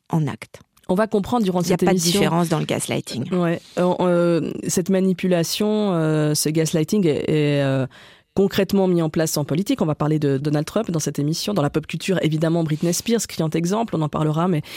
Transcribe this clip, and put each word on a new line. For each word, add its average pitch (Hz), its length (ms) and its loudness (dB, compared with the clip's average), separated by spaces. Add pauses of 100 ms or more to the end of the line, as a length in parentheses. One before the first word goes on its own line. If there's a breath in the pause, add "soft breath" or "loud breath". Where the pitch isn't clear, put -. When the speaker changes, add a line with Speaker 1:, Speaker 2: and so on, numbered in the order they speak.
Speaker 1:
en 156 180 0
acte. - 320 -10 (280)
Speaker 2:
On 180 80 0
va 214 120 2
comprendre 214 380 0
durant 180 180 0
Speaker 1:
Il 175 80 0
y - 20 2
a 175 60 2
Speaker 2:
cette - 20 -12
Speaker 1:
pas 180 60 4
de 190 60 4
Speaker 2:
émission. 175 280 2
Speaker 1:
différence 160 300 2
dans 156 80 2
le 151 80 -2
gaslighting. 131 640 -4
Speaker 2:
Ouais. 170 260 0 (200)
Euh, 180 220 2
euh, 170 520 2 (160)
cette 175 220 -2
manipulation, 190 1040 0
euh, 156 400 2
ce 151 160 0
gaslighting 160 560 0
est, 147 200 2
est, 147 360 2
euh, 135 240 0 (480 loud breath)
concrètement 196 520 2
mis 175 140 2
en 160 80 0
place 160 300 -2
en 143 80 -2
politique. 202 340 -2
On 180 60 2
va 151 80 0
parler 151 240 0
de 139 180 2
Donald 147 300 -2
Trump - 240 -4
dans 165 80 -2
cette 151 200 -4
émission, 160 360 -2
dans 165 80 2
la 143 80 0
pop 151 160 -2
culture, 170 360 -2
évidemment 160 420 0
Britney 156 280 0
Spears, 226 340 -2
criant 160 220 -4
exemple, 170 480 -2
on 160 60 0
en 147 80 -2
parlera, 156 360 0
mais, 175 140 0 (160 loud breath)